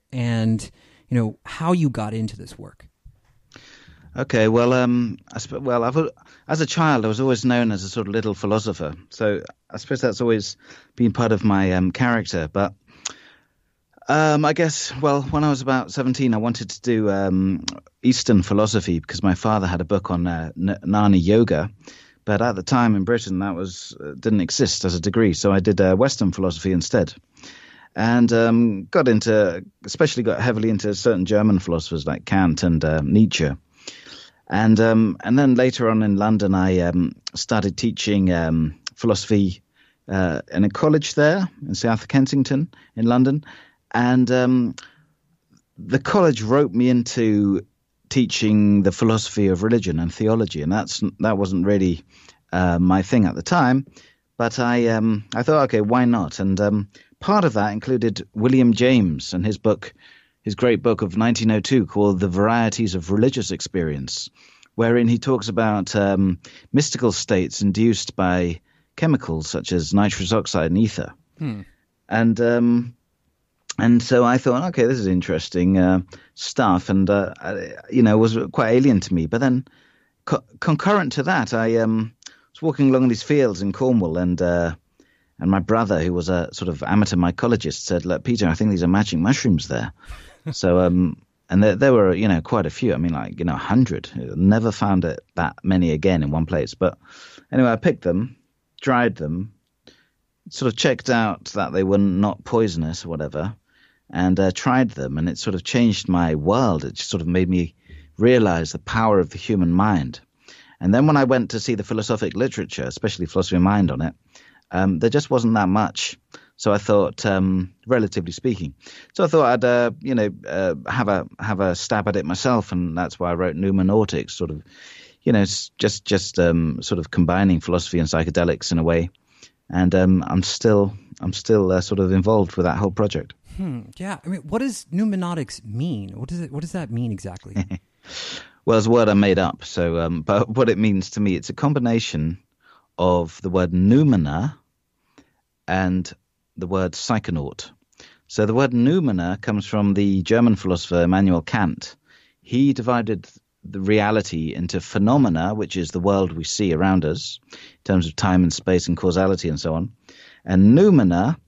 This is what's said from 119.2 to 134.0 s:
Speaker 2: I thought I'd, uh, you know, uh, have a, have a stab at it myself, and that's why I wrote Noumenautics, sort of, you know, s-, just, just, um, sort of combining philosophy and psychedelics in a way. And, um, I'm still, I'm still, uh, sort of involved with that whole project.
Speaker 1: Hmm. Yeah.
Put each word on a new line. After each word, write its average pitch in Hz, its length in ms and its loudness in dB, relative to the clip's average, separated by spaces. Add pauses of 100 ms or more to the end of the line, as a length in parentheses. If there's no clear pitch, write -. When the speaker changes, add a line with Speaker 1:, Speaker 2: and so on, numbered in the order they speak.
Speaker 2:
I - 20 0
thought 156 180 4
I'd, 123 200 2
uh, 120 260 2 (100)
you 131 140 -4
know, 104 160 0 (180)
uh, 87 260 -2 (160)
have 110 180 -2
a, 92 180 0 (120)
have 104 220 -4
a 92 140 0
stab 101 340 -2
at 90 80 -2
it 78 80 -4
myself, 98 480 -2
and 87 240 -4
that's 85 240 -6
why 87 100 -2
I 87 40 -2
wrote 85 220 -2
Noumenautics, 95 760 0
sort 82 180 -6
of, 76 120 -12 (580)
you - 120 0
know, 104 100 4
s-, 98 340 -4
just, - 300 -4
just, - 320 -2
um, 85 420 2
sort - 180 -4
of 80 120 -8
combining 90 500 2
philosophy 87 380 -2
and 78 100 0
psychedelics 82 640 0
in 85 60 0
a 80 40 0
way. 82 280 0 (580)
And, 90 260 0
um, 92 320 4
I'm 92 160 -2
still, 101 520 0 (260)
I'm 95 140 -6
still, 98 380 2
uh, 90 100 2
sort 98 180 -4
of 92 100 2
involved 95 460 2
with 90 80 0
that 82 140 0
whole 98 120 0
project. - 440 -4 (240)
Speaker 1:
Hmm. 143 240 -8 (160)
Yeah. 185 260 -12